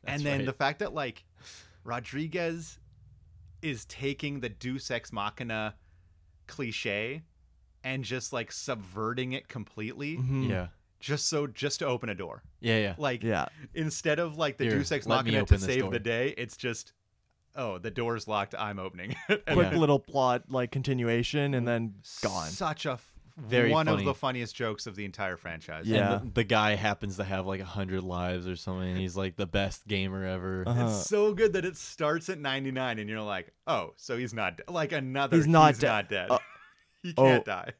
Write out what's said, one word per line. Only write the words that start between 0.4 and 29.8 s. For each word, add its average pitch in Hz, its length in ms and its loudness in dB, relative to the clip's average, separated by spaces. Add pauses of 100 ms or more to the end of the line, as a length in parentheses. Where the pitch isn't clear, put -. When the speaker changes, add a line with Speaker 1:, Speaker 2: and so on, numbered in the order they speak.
Speaker 1:
the 131 80 -2
fact 147 260 0
that, 160 140 -4
like, 139 320 -6 (580)
Rodriguez 156 960 -4 (840)
is 139 240 -6
taking 143 560 -4
the 120 80 -4
Deus 127 420 -6
Ex 117 200 -6
Machina 110 640 -4 (720)
cliche 120 760 -4 (600)
and 131 200 -4
just, 123 300 -6
like, 117 180 -4
subverting 113 840 -4
it - 140 -8
completely. 123 720 -8
Speaker 3:
Mm-hmm. 131 320 0
Speaker 2:
Yeah. 92 180 -2 (320)
Speaker 1:
Just - 300 -2
so, 147 180 0
just 139 320 -4
to 175 60 -2
open 123 240 0
a 98 60 -2
door. 82 280 -10 (160)
Speaker 2:
Yeah, 113 200 4
yeah. 98 180 0
Speaker 1:
Like, 127 260 0
Speaker 3:
Yeah. 101 220 2 (280)
Speaker 1:
instead 156 460 0
of, 160 180 -2
like, 151 200 0
the 135 80 0
Speaker 2:
Here, 110 120 4
Speaker 1:
Deus 143 140 0
Ex 143 140 -2
Speaker 2:
let 117 200 2
me 113 60 2
Speaker 1:
Machina 107 120 4
Speaker 2:
open 98 160 6
Speaker 1:
to 95 60 -2
Speaker 2:
this 127 100 2
Speaker 1:
save 131 80 4
Speaker 2:
door. 95 80 0
Speaker 1:
the 120 80 0
day, 117 380 0
it's 117 200 -8
just, - 360 -6 (640)
"Oh, 113 220 -4
the 98 140 -8
door's 117 360 -4
locked, 101 300 -2
I'm 104 220 -4
opening 92 320 -8
<laughs> - 180 -10
it." 208 180 2
And 156 100 2
Speaker 3:
Quick 180 140 6
Speaker 2:
Yeah. 160 60 2
Speaker 3:
little 147 220 6
plot, 127 500 2
like, 127 220 0
continuation, 127 840 2
and 120 140 2
then 113 280 0 (280)
gone. 92 260 0
Speaker 1:
Such 151 380 -4
a 131 60 -2
f-, - 200 -12 (240)
Speaker 2:
Very 120 340 4
Speaker 1:
one 156 140 6
Speaker 2:
funny. 156 140 4
Speaker 1:
of 98 60 0
the 135 100 2
funniest 123 400 -2
jokes 110 320 -2
of 98 80 -10
the 104 100 -4
entire 98 320 -4
franchise. 82 480 -10
Speaker 2:
And 110 100 2
Speaker 3:
Yeah. 101 280 4
Speaker 2:
the, 123 80 -8
the 117 120 2
guy 107 300 4
happens 101 440 -2
to 101 60 -2
have, 95 220 -2
like, 95 160 -4
a 95 40 -8
hundred 92 380 -4
lives 90 440 -2
or 92 80 -4
something, 92 340 -4
and 90 80 -2
he's, 92 180 -2
like, 95 200 -2
the 101 100 -2
best 98 420 -2